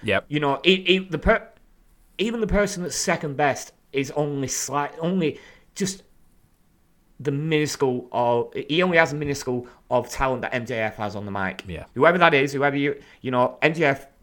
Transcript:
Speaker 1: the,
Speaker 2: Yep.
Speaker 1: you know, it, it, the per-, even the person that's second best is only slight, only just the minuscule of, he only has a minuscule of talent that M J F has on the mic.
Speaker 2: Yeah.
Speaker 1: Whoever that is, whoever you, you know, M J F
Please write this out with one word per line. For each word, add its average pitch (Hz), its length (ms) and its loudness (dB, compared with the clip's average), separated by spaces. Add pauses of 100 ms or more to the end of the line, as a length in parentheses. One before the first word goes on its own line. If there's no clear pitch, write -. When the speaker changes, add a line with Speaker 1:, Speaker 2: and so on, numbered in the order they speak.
Speaker 1:
the, - 60 -6
Speaker 2:
Yep. 98 200 2
Speaker 1:
you 147 120 0
know, 139 220 2
it, 175 80 6 (200)
it, 190 200 2
the 160 80 -2
per-, 214 300 2 (720)
even 226 220 -2
the 214 60 0
person 190 360 0
that's 175 120 -6
second 160 440 -2
best 143 340 0 (200)
is 135 200 -2
only 143 360 -2
slight, 143 520 -2
only 170 400 0 (340)
just - 280 -4 (1160)
the 139 120 -2
minuscule 143 800 0
of, 120 400 2 (160)
he 160 140 2
only 180 160 4
has 156 140 4
a 147 40 -6
minuscule 135 500 -4 (240)
of 120 180 2
talent 131 340 -2
that 117 120 -4
M 117 120 -4
J 117 140 -4
F 107 160 -2
has 104 200 -6
on 101 80 -8
the 101 80 -8
mic. 95 340 -4
Speaker 2:
Yeah. 82 180 -10 (100)
Speaker 1:
Whoever 165 240 2
that 170 160 4
is, 139 180 2
whoever 139 240 0
you, 143 240 -2 (200)
you 127 100 -6
know, 127 320 2
M 156 120 4
J 165 100 0
F 139 220 0 (160)